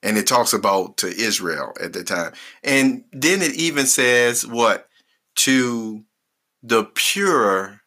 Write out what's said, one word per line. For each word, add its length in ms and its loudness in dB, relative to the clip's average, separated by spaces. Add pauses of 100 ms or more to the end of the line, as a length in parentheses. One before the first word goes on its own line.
And 160 0
it 100 0
talks 260 2
about 440 0
to 100 -4
Israel 720 -4
at 140 -8
the 100 -8
time. 300 -6 (300)
And 480 0
then 300 0
it 140 -2
even 300 -2
says 600 2
what? 420 0 (480)
"To 680 0 (580)
the 220 2
pure 1040 0